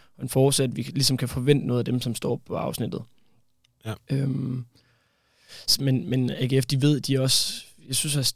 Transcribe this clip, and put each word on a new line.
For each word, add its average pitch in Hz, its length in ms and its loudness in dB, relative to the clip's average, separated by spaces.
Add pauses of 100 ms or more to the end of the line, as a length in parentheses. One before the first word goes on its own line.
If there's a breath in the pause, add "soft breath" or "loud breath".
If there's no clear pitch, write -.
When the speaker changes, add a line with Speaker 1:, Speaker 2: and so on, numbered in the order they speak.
(180 soft breath)
Speaker 1:
og - 60 -10
en 127 60 -8
forudsætning, 135 500 2
at 123 80 -4
vi - 40 -10
ligesom 135 260 2
kan 127 120 -2
forvente 139 380 2
noget 123 120 2
af 117 60 0
dem, 123 160 0
som 120 140 -2
står 123 300 -2
på - 100 -6
afsnittet. - 460 -4 (840)
Speaker 2:
Ja. 107 80 -8 (180)
Speaker 1:
Øhm, 135 540 -2 (1000 loud breath)
s-, - 140 2
men, 131 280 0
men 123 200 0
A - 160 -2
G 127 180 2
F, - 20 -4
de 135 160 0
ved, 147 200 4
de 135 180 0
også, - 440 0 (240)
jeg 131 80 -6
synes 143 220 -2
også, 127 180 0